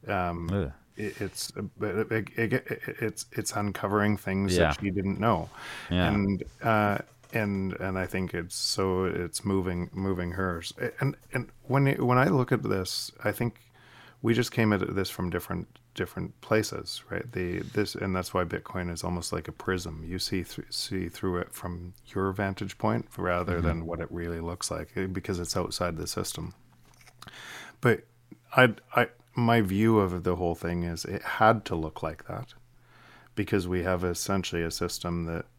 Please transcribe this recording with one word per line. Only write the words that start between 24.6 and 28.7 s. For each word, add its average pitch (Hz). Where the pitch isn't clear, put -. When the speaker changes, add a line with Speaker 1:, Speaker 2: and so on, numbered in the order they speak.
Speaker 1:
like, 80
eh, 95
because 92
it's 87
outside 87
the 82
system. -
But 117
I, 127